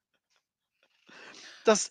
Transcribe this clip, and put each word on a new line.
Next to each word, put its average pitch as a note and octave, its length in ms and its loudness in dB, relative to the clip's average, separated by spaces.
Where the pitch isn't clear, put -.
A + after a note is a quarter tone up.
<laughs> - 1300 -20
dass - 260 4